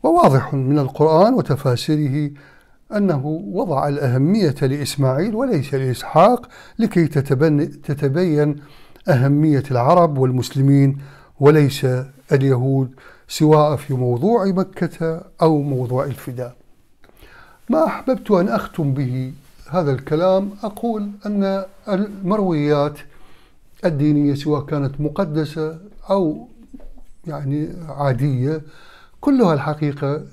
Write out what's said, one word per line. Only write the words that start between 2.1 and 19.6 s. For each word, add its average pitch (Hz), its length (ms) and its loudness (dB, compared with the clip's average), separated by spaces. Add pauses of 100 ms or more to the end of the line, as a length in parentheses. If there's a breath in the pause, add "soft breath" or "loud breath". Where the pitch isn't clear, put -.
أنه 170 300 0 (260)
وضع 165 360 -2
الأهمية 143 760 0
لإسماعيل 139 720 -2
وليس 208 400 -2
لإسحاق 151 760 2 (300 loud breath)
لكي 190 280 2
تتبن-، 143 800 0
تتبين 147 720 0 (520 loud breath)
أهمية 139 600 2
العرب 147 480 2
والمسلمين 135 800 2 (420 loud breath)
وليس 143 460 4 (460)
اليهود، 135 600 0 (340 loud breath)
سواء 151 480 4
في 135 180 -6
موضوع 127 500 0
مكة 175 800 -4 (180)
أو 156 200 4
موضوع 127 420 -4
الفداء. 123 520 -10 (1120 soft breath)
ما 311 180 2
أحببت - 440 -4
أن 190 180 4
أختم 170 460 -2
به 131 380 -4 (380)